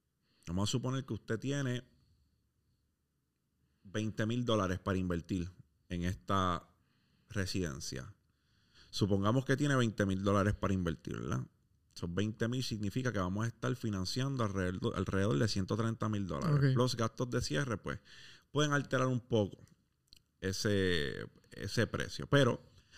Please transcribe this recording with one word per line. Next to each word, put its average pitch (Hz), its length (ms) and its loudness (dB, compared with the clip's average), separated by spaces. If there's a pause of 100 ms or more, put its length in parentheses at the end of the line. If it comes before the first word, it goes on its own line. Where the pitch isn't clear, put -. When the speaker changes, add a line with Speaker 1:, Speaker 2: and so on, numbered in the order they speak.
(480)
Speaker 1:
Vamos 95 220 0
a - 20 -2
suponer 127 340 -2
que 117 80 -6
usted 107 260 -4
tiene 139 440 -4 (2000)
veinte 107 420 -4
mil 120 180 0
dólares 98 360 2
para 98 180 0
invertir 90 540 -2 (360)
en 87 160 -4
esta 92 640 -2 (640)
residencia. 80 840 -6 (800)
Supongamos 104 560 2
que 135 100 2
tiene 143 200 2
veinte 117 320 2
mil 95 160 0
dólares 101 320 4
para 98 180 0
invertir, 82 460 -2
¿verdad? 98 260 -2 (480)
Esos 85 200 -6
veinte 107 340 0
mil 127 160 -2
significa 113 480 -2
que 101 80 -2
vamos 95 240 0
a 117 60 0
estar 127 260 -4
financiando 120 720 -2
alrededor, 95 500 0
alrededor 98 420 2
de 127 120 4
ciento 101 260 0
treinta 113 320 -2
mil 101 180 -2
dólares. 135 460 4
Speaker 2:
Ok. 127 60 4
Speaker 1:
Los 123 180 4
gastos 117 340 -2
de 123 120 0
cierre, 139 360 -2
pues, - 220 -6 (500)
pueden 147 220 0
alterar 131 360 0
un 127 120 0
poco 107 380 0 (840)
ese, 90 880 0 (240)
ese 101 360 -2
precio. 67 400 -6
Pero, 143 340 4 (360)